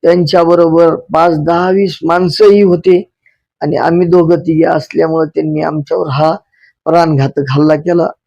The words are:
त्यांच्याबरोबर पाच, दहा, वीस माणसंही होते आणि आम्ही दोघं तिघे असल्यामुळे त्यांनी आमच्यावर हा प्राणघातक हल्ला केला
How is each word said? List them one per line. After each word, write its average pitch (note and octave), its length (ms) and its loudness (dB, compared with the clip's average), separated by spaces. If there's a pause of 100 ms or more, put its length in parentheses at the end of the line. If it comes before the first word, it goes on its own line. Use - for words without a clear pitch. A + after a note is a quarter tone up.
त्यांच्याबरोबर E3+ 920 2 (180)
पाच, E3 260 2
दहा, E3+ 320 -2
वीस F#3+ 320 -2
माणसंही F#3 580 2
होते F3+ 400 2 (600)
आणि D3+ 160 -4
आम्ही F3 300 0
दोघं E3+ 320 2
तिघे D#3+ 280 0
असल्यामुळे D#3+ 640 -2
त्यांनी D#3 320 -6
आमच्यावर D#3 500 -4
हा D#3 240 0 (500)
प्राणघातक D3 680 -2
हल्ला D3+ 240 2
केला E3 320 -2 (200)